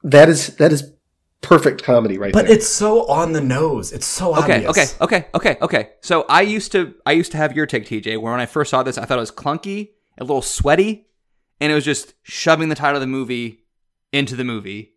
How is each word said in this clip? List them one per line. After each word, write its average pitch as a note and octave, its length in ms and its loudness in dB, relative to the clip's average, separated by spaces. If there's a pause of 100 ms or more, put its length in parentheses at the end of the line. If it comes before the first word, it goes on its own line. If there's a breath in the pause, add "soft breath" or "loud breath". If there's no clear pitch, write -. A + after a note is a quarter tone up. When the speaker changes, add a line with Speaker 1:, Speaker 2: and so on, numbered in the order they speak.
Speaker 1:
that D3 260 8
is, - 280 -2
that D#3+ 160 4
is C#3 180 -4 (500)
perfect - 420 4
comedy A2+ 340 2
right G2 160 -4
Speaker 2:
But G#3+ 120 4
Speaker 1:
there. A2 100 8
Speaker 2:
it's - 120 -2
so G#3+ 400 0
on E3 260 0
the D3+ 80 -2
nose. C3+ 500 -2
It's C3 140 -10
so E3+ 320 -2
Speaker 3:
Okay, D#3+ 280 2
Speaker 2:
obvious. D#3+ 360 0
Speaker 3:
okay, F3+ 160 0
okay, - 180 -4
okay, E3+ 260 0
okay. - 280 -2 (120)
So E3 280 0
I D#3+ 120 6
used G#3 320 -2
to, F#3 200 -2 (120)
I C3+ 80 0
used E3 200 0
to D#3 40 -6
have D3 180 -2
your D3+ 100 -2
take, A#2 200 -6
T G#2+ 160 -8
J, A2 160 -6
where A2+ 140 -6
when A#2+ 100 -4
I A#2+ 40 -4
first D3 260 -4
saw B2+ 120 0
this, B2+ 140 -4
I B2 80 -8
thought B2+ 120 -2
it A#2 40 -2
was A2 100 -8
clunky, G3 600 -8 (260)
a B2 60 -12
little C3 180 -2
sweaty, G3 680 0 (520)
and D3+ 120 0
it D3+ 40 0
was C#3 100 0
just - 280 -4 (100)
shoving D#3+ 460 0
the D3+ 60 -2
title C#3+ 220 -2
of C3+ 40 -2
the C3 60 -4
movie B2 580 -8 (460)
into C#3 240 -4
the B2 80 -6
movie G#2 540 -10